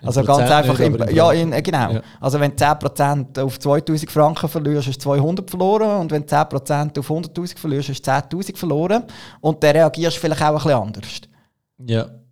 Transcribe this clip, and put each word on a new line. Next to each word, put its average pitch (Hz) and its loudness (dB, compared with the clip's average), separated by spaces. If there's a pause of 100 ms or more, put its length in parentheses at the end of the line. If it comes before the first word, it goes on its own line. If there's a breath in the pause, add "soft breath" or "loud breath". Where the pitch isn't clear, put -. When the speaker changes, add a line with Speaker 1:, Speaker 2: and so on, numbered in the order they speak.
Speaker 1:
In 120 -8
Speaker 2:
Also 123 0
ganz 139 4
Speaker 1:
Prozent 123 2
Speaker 2:
einfach 147 2
Speaker 1:
nicht, - 4
Speaker 2:
im, 151 2
Speaker 1:
aber - -2
im 156 2
Speaker 2:
ja, 160 6
Speaker 1:
Fall. 160 6
Speaker 2:
in, 165 0
äh, 151 -2
genau. 139 0
Speaker 1:
Ja. 110 -2 (200 loud breath)
Speaker 2:
Also 135 0
wenn 143 2
du 143 -10
zehn 151 2
Prozent 143 -2
auf 131 -4
zweitausend 156 0
Franken 156 2
verlierst, 147 -2
hast 131 -4
du - -14
zweihundert 143 0
verloren. 208 2
Und 165 -4
wenn 151 0
du 147 -10
zehn 151 2
Prozent 147 -4
auf 139 -8
hunderttausend 170 -6
verlierst, 143 -4
hast 135 -8
du - -2
zehntausend 165 -4
verloren. 180 0 (380 loud breath)
Und 151 0
dann 147 6
reagierst 160 2
du - -10
vielleicht 156 -2
auch 151 4
ein 151 2
bisschen 151 0
anders. 104 -2 (840)
Speaker 1:
Ja. 113 0 (260)